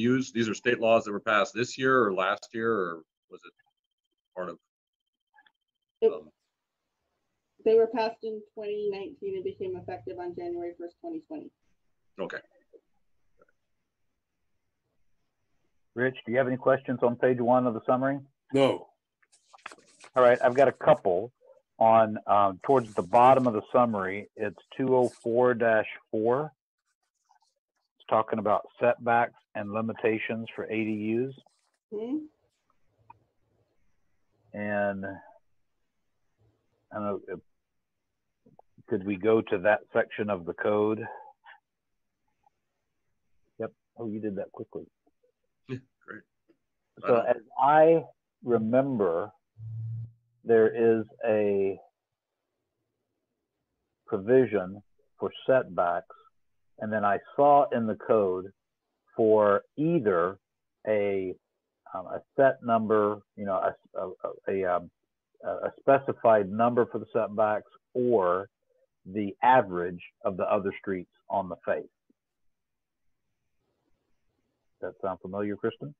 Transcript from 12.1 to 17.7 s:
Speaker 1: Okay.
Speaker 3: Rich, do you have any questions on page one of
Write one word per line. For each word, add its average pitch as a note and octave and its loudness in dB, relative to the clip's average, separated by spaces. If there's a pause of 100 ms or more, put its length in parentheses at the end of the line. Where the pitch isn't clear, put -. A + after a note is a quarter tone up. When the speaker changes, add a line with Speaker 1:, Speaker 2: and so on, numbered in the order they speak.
Speaker 1:
Okay. - -12 (3500)
Speaker 3:
Rich, C3 -2 (100)
do A2 -6
you B2 0
have C3 2
any B2+ -2
questions C3 0
on A#2+ 2
page B2+ 2
one B2 2
of A#2 -2